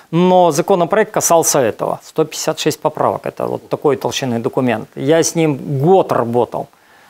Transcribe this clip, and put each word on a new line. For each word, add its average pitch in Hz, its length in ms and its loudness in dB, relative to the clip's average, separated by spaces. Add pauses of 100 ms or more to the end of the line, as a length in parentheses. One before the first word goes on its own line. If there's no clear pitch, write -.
(120)
Но 180 400 4
законопроект 185 600 0
касался 160 480 2
этого. - 440 -2
Сто - 200 -2
пятьдесят - 360 -6
шесть 156 200 -2
поправок. - 460 -2
Это - 220 -6
вот 123 220 -8
такой 139 280 0
толщины 120 420 -4
документ. 117 560 -2
Я 147 260 2
с - 140 -2
ним 151 440 -2
год 175 320 4
работал. 117 560 -2 (420)